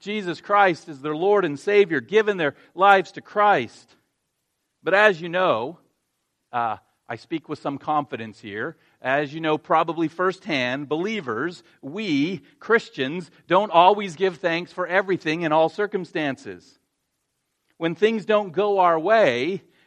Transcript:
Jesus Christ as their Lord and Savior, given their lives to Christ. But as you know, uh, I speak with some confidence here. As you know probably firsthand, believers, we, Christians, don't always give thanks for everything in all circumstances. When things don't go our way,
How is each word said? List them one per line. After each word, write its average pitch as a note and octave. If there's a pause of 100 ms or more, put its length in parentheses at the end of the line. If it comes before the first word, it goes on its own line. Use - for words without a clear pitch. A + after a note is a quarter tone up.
Jesus F#3+
Christ G3
as C#3
their D3+
Lord G3
and C#3+
Savior, G3
given G#3
their D#3 (200)
lives G3
to -
Christ. G3 (880)
But D#3+
as G3
you F3
know, E3 (720)
uh, A#2 (320)
I A#2+
speak -
with D3+
some C#3+
confidence C3
here. A#2 (260)
As C#3
you D#3+
know D#3
probably E3
firsthand, D3
believers, D#3+ (180)
we, E3 (180)
Christians, E3+ (160)
don't G3
always F3+
give F#3
thanks E3+
for F3+
everything F3
in D#3
all D#3+
circumstances. D3+ (1000)
When E3
things G#3+
don't G#3
go G3
our E3+
way, E3+ (240)